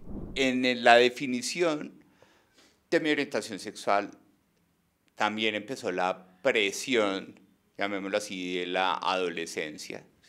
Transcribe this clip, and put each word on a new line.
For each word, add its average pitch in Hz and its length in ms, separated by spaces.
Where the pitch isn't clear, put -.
En 127 300
el, 123 200
la 120 120
definición 127 1080
de 165 100
mi 151 100
orientación 117 480
sexual 101 520
también 107 400
empezó 107 380
la 90 340
presión, 107 960
llamémoslo 101 400
así, 90 380
de 90 100
la 92 280
adolescencia, 85 1080